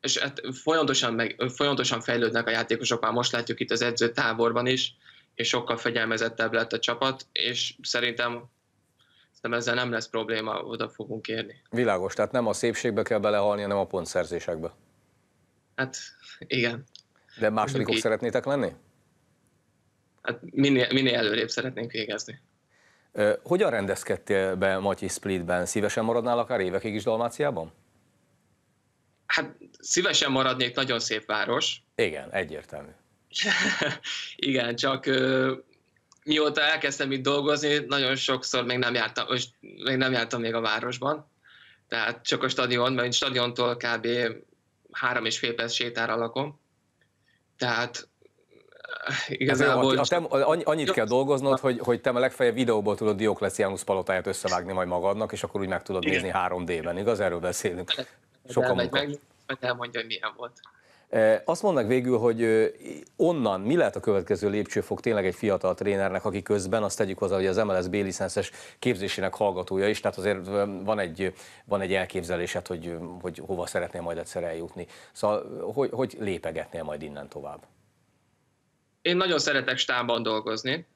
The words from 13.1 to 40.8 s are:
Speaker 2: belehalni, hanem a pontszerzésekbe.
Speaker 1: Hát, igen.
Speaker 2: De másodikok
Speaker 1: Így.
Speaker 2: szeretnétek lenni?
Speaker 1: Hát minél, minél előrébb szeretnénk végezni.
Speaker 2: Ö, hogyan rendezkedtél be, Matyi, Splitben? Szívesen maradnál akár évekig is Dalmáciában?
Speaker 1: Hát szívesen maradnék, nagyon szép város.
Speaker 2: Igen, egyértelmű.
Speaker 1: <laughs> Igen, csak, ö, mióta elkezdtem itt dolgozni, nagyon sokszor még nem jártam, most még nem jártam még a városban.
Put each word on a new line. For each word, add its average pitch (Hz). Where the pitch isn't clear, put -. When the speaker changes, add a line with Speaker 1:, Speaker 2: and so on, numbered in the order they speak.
Speaker 2:
belehalni, 104
hanem 101
a 95
pontszerzésekbe. 85
Speaker 1:
Hát, 131
igen. 120
Speaker 2:
De 107
másodikok 110
Speaker 1:
Így. 110
Speaker 2:
szeretnétek 117
lenni? 131
Speaker 1:
Hát -
minél, 139
minél 131
előrébb 113
szeretnénk 120
végezni. 110
Speaker 2:
Ö, 104
hogyan 185
rendezkedtél 98
be, 95
Matyi, 98
Splitben? 90
Szívesen 107
maradnál 120
akár 117
évekig 95
is 107
Dalmáciában? 117
Speaker 1:
Hát -
szívesen 156
maradnék, 127
nagyon 131
szép 110
város. 107
Speaker 2:
Igen, 78
egyértelmű. 76
Speaker 1:
<laughs> -
Igen, 120
csak, 135
ö, 131
mióta 151
elkezdtem 147
itt 131
dolgozni, 147
nagyon 135
sokszor 127
még 123
nem 123
jártam, 113
most 127
még 101
nem 131
jártam 117
még 113
a 117
városban. 123